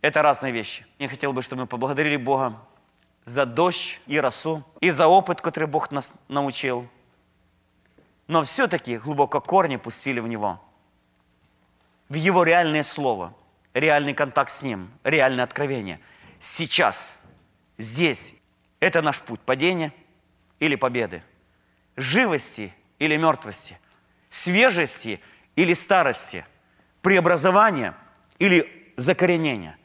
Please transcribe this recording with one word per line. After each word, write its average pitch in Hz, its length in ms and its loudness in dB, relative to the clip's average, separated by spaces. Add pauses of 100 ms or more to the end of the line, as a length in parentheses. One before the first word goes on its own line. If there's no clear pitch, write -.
Это 151 200 2
разные 135 320 2
вещи. 110 320 -8 (120)
Я 139 120 -8
хотел 135 240 -4
бы, 127 80 -2
чтобы 127 220 -8
мы 120 40 -10
поблагодарили 139 480 -2
Бога 131 420 -2 (680)
за 123 200 0
дождь 160 600 -2
и 147 120 -2
росу, 151 440 -4 (160)
и 180 100 2
за 156 180 4
опыт, 180 340 4
который 156 260 -4
Бог 147 240 -4
нас 143 220 -8 (160)
научил. 131 600 -4 (1400)
Но 160 160 2
все-таки 160 540 -2
глубоко 139 440 0
корни 165 360 2
пустили 120 420 -8
в 113 80 -8
Него. 104 340 -6 (1500)
В 143 60 -10
Его 175 280 2
реальное 160 400 4
Слово, 110 500 -4 (400)
реальный 147 400 2
контакт 139 380 -2
с - 120 -8
Ним, 101 280 -8 (120)
реальное 131 400 2
откровение. 120 560 -6 (400)
Сейчас, - 760 -2 (600)
здесь, 120 580 -4 (440)
это 175 220 2
наш 151 200 -2
путь 113 200 -12
падения 156 520 0 (680)
или 147 160 0
победы, 117 480 -4 (720)
живости 135 800 -2 (240)
или 151 200 0
мертвости, 135 640 -2 (500)
свежести 175 920 0 (340)
или 170 180 4
старости, 143 720 0 (560)
преобразования 180 960 4 (440)
или - 580 2
закоренения. 147 880 0